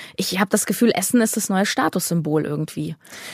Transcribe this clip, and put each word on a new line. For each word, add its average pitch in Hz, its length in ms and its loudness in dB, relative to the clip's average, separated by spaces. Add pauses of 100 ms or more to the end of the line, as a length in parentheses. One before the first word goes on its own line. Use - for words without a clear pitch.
(160)
Ich 185 220 -2
hab 202 120 2
das - 160 2
Gefühl, 220 280 4
Essen 233 280 2
ist 226 160 0
das - 100 -4
neue 190 160 2
Statussymbol 170 800 0
irgendwie. 151 500 -4 (400)